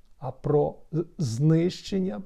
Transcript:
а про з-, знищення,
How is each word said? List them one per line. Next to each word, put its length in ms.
а 140
про 440
з-, 140
знищення, 1080